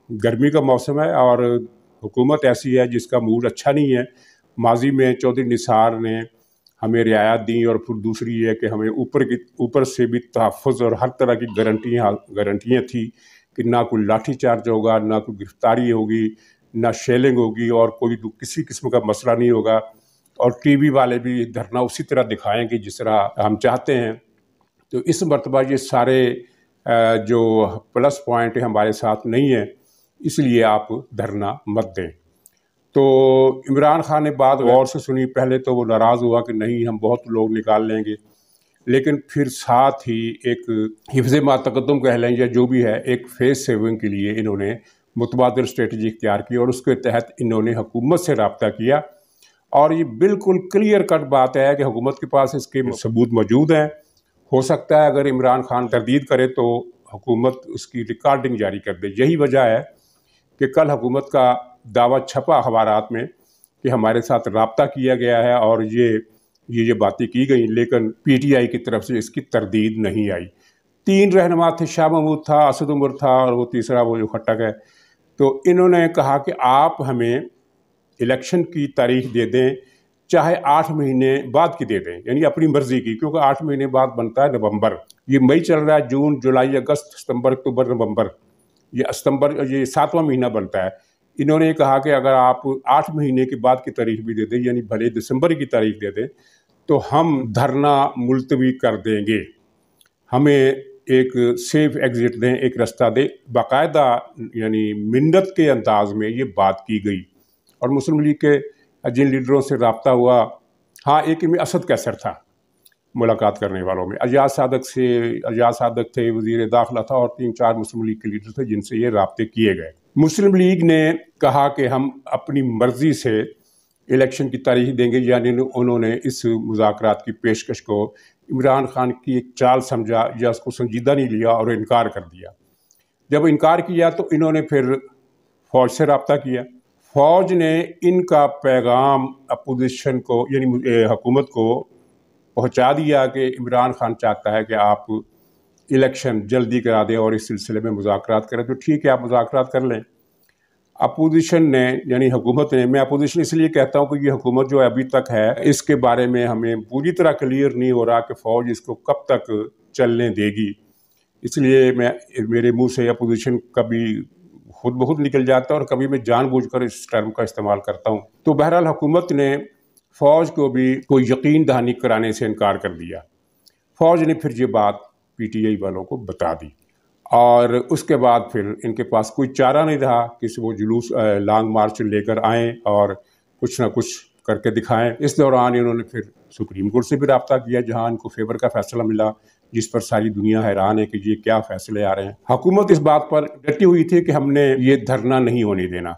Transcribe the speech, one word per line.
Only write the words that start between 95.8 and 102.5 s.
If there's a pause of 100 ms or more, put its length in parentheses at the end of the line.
दे
दें, (640)
तो
हम
धरना (280)
मुलतवी
कर
देंगे, (920)
हमें
एक (300)
सेफ
एग्जिट
दें,